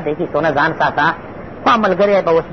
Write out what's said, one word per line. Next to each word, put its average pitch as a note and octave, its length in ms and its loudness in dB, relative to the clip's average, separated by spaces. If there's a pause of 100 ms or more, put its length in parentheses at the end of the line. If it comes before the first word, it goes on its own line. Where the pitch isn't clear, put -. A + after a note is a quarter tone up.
دې D3+ 140 -2
کې F3 140 -4
څونه D#3 180 2
ځان D3 280 0
ساته، D3+ 340 0 (520)
ما A#3+ 120 4
ملګری G3 480 2
به E3+ 60 2
اوس E3 220 4